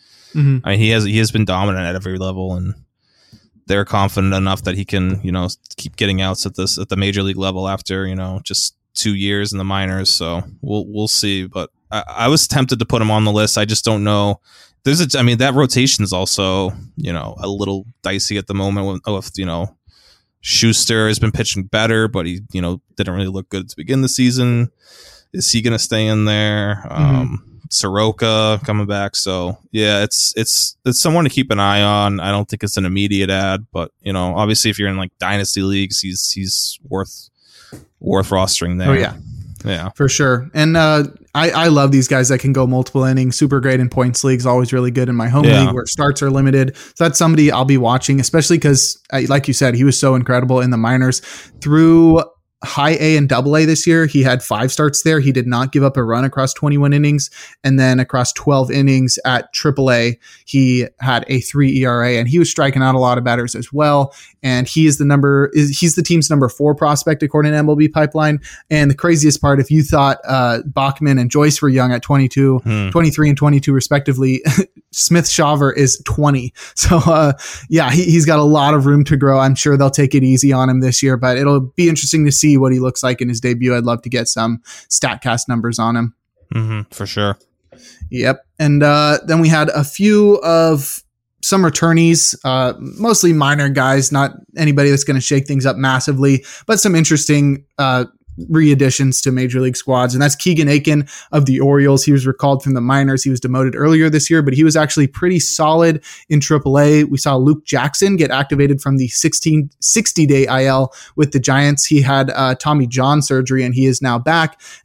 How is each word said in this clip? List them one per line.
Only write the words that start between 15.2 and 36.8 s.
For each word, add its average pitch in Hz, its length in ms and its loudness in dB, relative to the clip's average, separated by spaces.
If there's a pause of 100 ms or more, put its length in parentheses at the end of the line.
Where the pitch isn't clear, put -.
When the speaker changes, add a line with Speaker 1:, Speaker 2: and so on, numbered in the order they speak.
Speaker 2:
mean, 120 160 2
that 131 160 0
rotation 131 500 0
is 95 80 -4
also, 95 600 -2 (240)
you - 160 -8
know, 65 260 -10
a 95 100 -10
little 98 380 -6 (160)
dicey 98 360 -4
at 95 80 -8
the 101 80 -8
moment 98 320 -4
with, 98 280 -8
with, 95 220 -10
you 95 100 -6
know, 85 300 -8 (640)
Schuster 110 680 0
has 110 100 -2
been 110 140 -2
pitching 101 320 -6
better, 110 440 0
but 92 180 -6
he, 90 140 -8 (120)
you 92 100 -6
know, 87 180 -6 (160)
didn't 92 180 -6
really 95 140 -4
look 95 200 -10
good 98 200 -10
to - 80 -20
begin 131 260 -4
the 127 60 -2
season. 123 640 -2 (600)
Is - 180 -4
he 113 120 0
gonna 117 160 -2
stay 110 280 -4
in 107 180 0
there? 104 640 -2
Speaker 1:
Mm-hmm. 143 300 0
Speaker 2:
Um, 127 280 -6 (260)
Soroka 107 920 -2
coming 107 220 -4
back. 101 280 -6
So, 92 440 -6 (140)
yeah, 104 300 0
it's, - 340 -2
it's, - 400 -4 (100)
it's 123 140 0
someone 165 240 0
to 139 60 -2
keep 131 200 -4
an 104 100 -2
eye 101 220 0
on. 104 360 0
I 90 120 -4
don't 101 180 -2
think - 140 -10
it's 101 160 -6
an 95 80 -2
immediate 98 420 -2
ad, 95 440 -4
but, 85 280 -8
you 98 120 -8
know, 90 220 -4
obviously 107 360 -2
if 101 80 -6
you're 101 100 -4
in, 95 80 -4
like, 92 220 -8
dynasty 98 420 -4
leagues, 98 400 -2
he's, 95 300 -8
he's - 480 -8 (100)